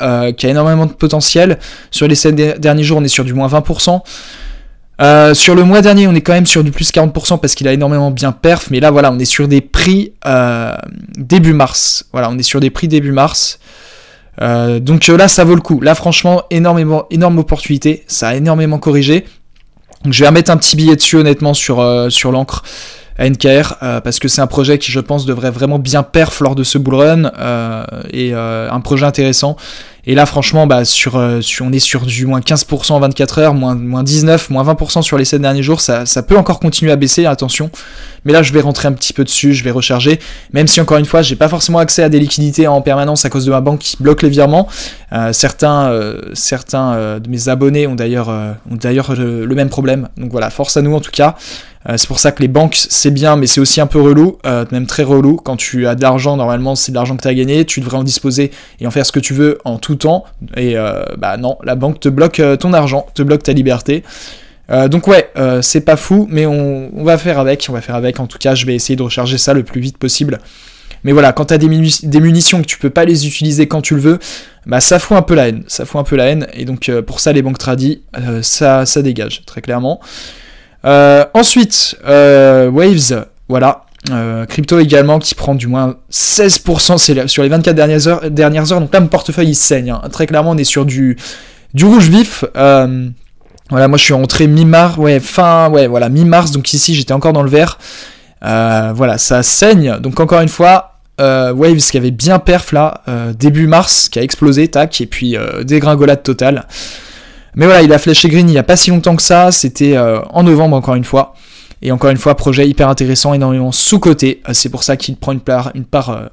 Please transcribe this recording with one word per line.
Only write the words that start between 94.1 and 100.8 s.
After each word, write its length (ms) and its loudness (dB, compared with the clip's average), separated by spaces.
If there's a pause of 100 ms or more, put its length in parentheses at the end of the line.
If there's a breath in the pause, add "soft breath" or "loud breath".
rentré 340 2
mi-mars, 520 4
ouais, 220 2
fin, 500 2
ouais, 160 4
voilà, 240 0
mi-mars. 400 4
Donc 240 -4
ici, 200 0
j'étais 200 -2
encore 180 0
dans 100 0
le 60 0
vert. 300 2 (640 loud breath)
Euh, 500 -2
voilà, 220 0
ça 260 0
saigne. 580 2
Donc 200 -4
encore 220 2
une 80 0
fois, 500 2 (180)